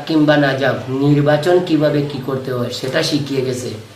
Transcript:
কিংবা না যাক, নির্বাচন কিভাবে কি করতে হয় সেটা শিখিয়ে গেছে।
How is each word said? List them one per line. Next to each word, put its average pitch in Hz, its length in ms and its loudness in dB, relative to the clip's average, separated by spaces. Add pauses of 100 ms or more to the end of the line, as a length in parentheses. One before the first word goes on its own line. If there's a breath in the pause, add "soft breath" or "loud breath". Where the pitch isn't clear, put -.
কিংবা 151 300 4
না 139 180 2
যাক, 127 360 -2
নির্বাচন 147 720 2
কিভাবে 151 420 2
কি 143 240 -6
করতে 131 260 -4
হয় 120 180 -4
সেটা - 320 -4
শিখিয়ে 139 420 -2
গেছে। 120 260 -6 (260)